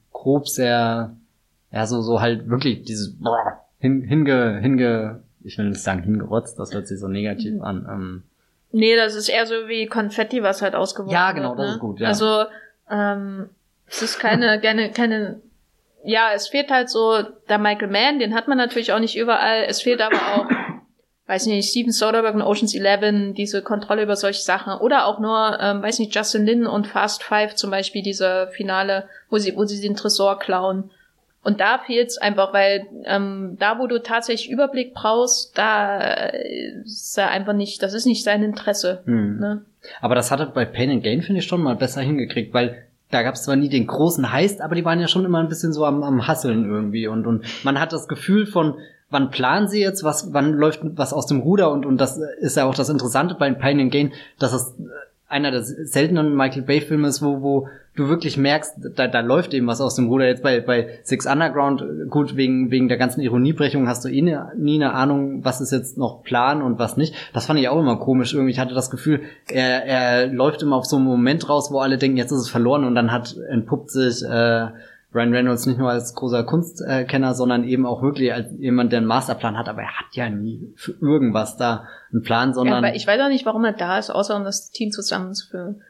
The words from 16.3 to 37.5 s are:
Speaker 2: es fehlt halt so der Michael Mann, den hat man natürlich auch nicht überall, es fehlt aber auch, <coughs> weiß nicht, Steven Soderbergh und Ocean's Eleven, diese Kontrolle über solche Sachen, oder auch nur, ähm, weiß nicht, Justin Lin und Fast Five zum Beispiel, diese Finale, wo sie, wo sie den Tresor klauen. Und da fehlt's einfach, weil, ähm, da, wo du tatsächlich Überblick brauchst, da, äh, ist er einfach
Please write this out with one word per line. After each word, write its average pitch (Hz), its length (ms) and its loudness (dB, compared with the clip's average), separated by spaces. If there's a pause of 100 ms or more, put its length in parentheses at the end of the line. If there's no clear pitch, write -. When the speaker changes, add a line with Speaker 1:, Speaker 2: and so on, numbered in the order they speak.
Speaker 2:
es 202 140 -4
fehlt 359 220 0
halt 254 180 2
so 226 300 2 (320)
der 208 80 4
Michael 208 300 0
Mann, 240 300 2
den 220 160 0
hat 226 140 -2
man 277 100 4
natürlich 240 360 0
auch 214 40 2
nicht 226 200 0
überall, 226 500 2
es 202 140 -4
fehlt - 180 2
aber 214 160 0
auch, 202 320 0
<coughs> - 800 -8
weiß 190 200 -2
nicht, 202 240 0
Steven 240 220 0
Soderbergh 220 440 2
und 208 60 2
Ocean's 208 320 0
Eleven, 202 600 2
diese 202 280 -4
Kontrolle 208 400 -2
über 208 140 0
solche 202 260 -2
Sachen, 190 320 -2
oder 214 320 4
auch 214 140 0
nur, 220 400 0
ähm, 202 220 0
weiß 220 160 -2
nicht, 214 160 -2
Justin 214 320 0
Lin 233 200 4
und 208 200 0
Fast 202 360 -2
Five 214 320 0
zum 202 160 -4
Beispiel, 196 320 -4
diese 185 500 0
Finale, 196 520 -2 (260)
wo 226 80 2
sie, 196 180 -2
wo 208 80 2
sie 202 160 -6
den 202 160 -2
Tresor 196 420 2
klauen. 190 520 -2 (540)
Und 208 160 2
da 220 180 4
fehlt's 240 400 -2
einfach, 196 340 2
weil, 196 340 4 (180)
ähm, 196 540 -4
da, 220 220 0
wo 254 80 -2
du 233 120 -2
tatsächlich 233 500 -4
Überblick 254 440 -2
brauchst, 233 640 0
da, 208 420 0
äh, - 840 -4
ist - 340 -10
er 196 120 2
einfach 202 220 -2